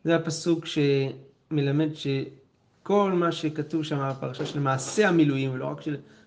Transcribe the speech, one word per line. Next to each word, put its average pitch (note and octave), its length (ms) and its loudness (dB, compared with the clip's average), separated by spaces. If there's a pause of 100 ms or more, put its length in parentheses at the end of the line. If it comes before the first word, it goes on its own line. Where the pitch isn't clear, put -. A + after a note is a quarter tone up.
זה E3 120 2
הפסוק E3 500 0
שמלמד C#3+ 1200 0 (1000)
שכל G3+ 220 4
מה F3 200 2
שכתוב D#3 520 -4
שם C#3 260 -2
בפרשה C3+ 360 -6
של D3 140 -6
מעשה C#3 480 2
המילואים, C#3 460 4
ולא C3 120 -6
רק D3 160 -6
של D3 160 -6 (300)